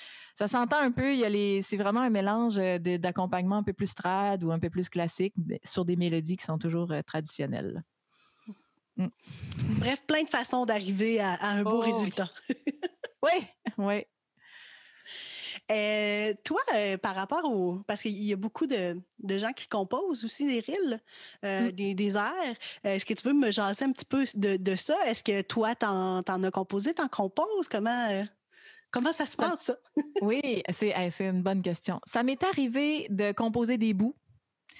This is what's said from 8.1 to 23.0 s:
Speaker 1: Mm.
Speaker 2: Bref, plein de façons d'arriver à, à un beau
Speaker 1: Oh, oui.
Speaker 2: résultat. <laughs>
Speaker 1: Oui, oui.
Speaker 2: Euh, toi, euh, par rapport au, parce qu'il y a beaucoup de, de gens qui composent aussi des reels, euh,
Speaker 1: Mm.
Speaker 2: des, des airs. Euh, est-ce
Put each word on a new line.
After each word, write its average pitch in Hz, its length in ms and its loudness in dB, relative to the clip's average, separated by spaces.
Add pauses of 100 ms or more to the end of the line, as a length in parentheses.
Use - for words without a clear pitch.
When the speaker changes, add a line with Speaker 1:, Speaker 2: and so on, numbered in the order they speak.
Speaker 1:
Mm. 190 120 0 (680)
Speaker 2:
Bref, 254 280 0
plein 311 160 4
de 302 80 -2
façons 254 340 0
d'arriver 214 560 2
à, 185 140 2
à 202 160 -2
un 208 120 2
beau 220 200 2
Speaker 1:
Oh, - 20 2
oui. 226 80 2
Speaker 2:
résultat. 202 380 -2 (180)
<laughs> - 720 -8
Speaker 1:
Oui, 330 240 2 (320)
oui. 202 260 0 (1700)
Speaker 2:
Euh, 208 640 0 (100)
toi, 349 160 0 (140)
euh, 196 240 2
par 196 160 -2
rapport 269 300 -2
au, 185 420 0
parce 208 160 -4
qu'il 208 200 -4
y 208 100 0
a 196 40 0
beaucoup 226 300 -2
de, 180 340 -2 (200)
de 196 180 -2
gens 220 140 -2
qui - 140 -14
composent 233 580 -2
aussi 285 220 -2
des 247 140 2
reels, 277 400 -2 (440)
euh, 202 240 0
Speaker 1:
Mm. 190 40 -6
Speaker 2:
des, 196 220 -2
des 202 220 0
airs. 254 400 -2 (280)
Euh, 196 100 2
est-ce 190 120 -2